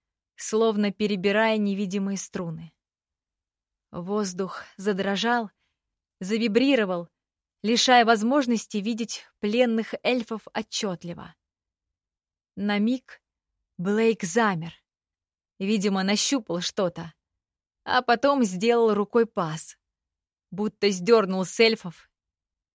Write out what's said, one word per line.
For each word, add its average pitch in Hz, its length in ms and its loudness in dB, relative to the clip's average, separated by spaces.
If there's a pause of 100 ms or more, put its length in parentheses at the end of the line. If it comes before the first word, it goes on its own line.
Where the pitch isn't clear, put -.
(380)
словно 214 540 0
перебирая 208 680 0
невидимые 196 580 -2
струны. 165 560 -8 (1160)
Воздух 185 720 -6 (140)
задрожал, 202 720 -2 (720)
завибрировал, 214 880 2 (540)
лишая 240 420 4
возможности 233 720 0
видеть 214 480 -8 (140)
пленных 226 600 0
эльфов 233 500 -2
отчётливо. 175 840 -8 (1200)
На 202 240 -2
миг 233 420 -2 (580)
Блейк 214 440 0
замер, 185 500 0 (840)
видимо, 196 440 0
нащупал 202 580 -2
что-то, 170 520 -4 (720)
а 254 180 0
потом 262 420 2
сделал 220 500 2
рукой 214 320 2
пас, 160 500 -6 (720)
будто 208 400 -2
сдёрнул 190 540 2
с - 140 -2
эльфов 220 520 0 (640)